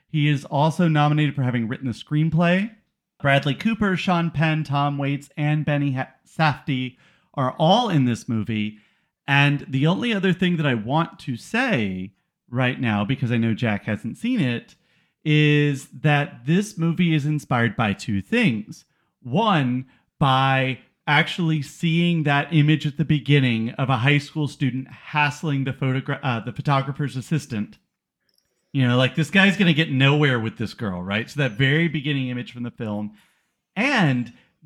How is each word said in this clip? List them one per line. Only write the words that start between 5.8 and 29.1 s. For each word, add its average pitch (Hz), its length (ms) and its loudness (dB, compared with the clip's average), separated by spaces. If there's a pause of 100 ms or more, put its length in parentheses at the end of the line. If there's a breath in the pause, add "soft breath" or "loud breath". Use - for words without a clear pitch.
Ha-, 131 160 -4 (180)
Safdie 131 720 -2 (380 soft breath)
are 127 240 -2
all 202 320 4
in 147 160 2
this 120 220 -2
movie. 107 500 -4 (480 soft breath)
And 143 420 2
the 135 180 0
only 214 280 0
other 190 180 0
thing 175 240 0
that 156 100 -2
I 127 80 2
want 127 460 -4
to 127 160 -8
say 190 760 -4 (360)
right 123 320 -2
now, 107 240 0
because 120 260 -2
I 123 60 0
know 113 160 0
Jack 107 320 -2
hasn't 110 320 -6
seen 240 240 -2
it, 120 360 -4 (480)
is 147 640 2
that 143 580 -2
this 190 320 0
movie 165 360 2
is 147 120 0
inspired 127 500 0
by 107 160 0
two 98 300 -4
things. 156 640 -2 (360)
One, 131 640 0 (320 soft breath)
by 135 600 2 (280)
actually 160 540 0
seeing 165 640 0
that 143 300 0
image 151 340 4
at 139 100 -4
the 160 80 -2
beginning 127 680 2
of 131 200 -4
a 127 60 2
high 143 220 2
school 147 300 -4
student 131 400 -4
hassling 143 760 -2
the 131 80 -4
photogra-, 135 500 -4
uh, 120 180 -2
the 113 120 -10
photographer's 135 640 -2
assistant. 123 600 -4 (920)
You 135 140 2
know, 123 100 2
like, 127 200 0